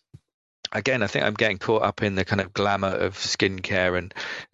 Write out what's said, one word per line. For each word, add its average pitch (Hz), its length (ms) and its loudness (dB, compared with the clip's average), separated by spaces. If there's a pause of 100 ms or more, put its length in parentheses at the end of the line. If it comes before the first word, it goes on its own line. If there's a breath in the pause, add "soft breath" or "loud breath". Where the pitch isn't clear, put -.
(720)
again, 113 300 0
I 98 60 2
think - 180 0
I'm 107 80 0
getting 104 240 2
caught 110 240 2
up 101 200 0
in 101 120 2
the 95 100 0
kind 101 160 0
of 92 140 -6
glamour 98 400 2
of 95 240 -2
skincare, 92 800 0
and 87 160 -6 (400 loud breath)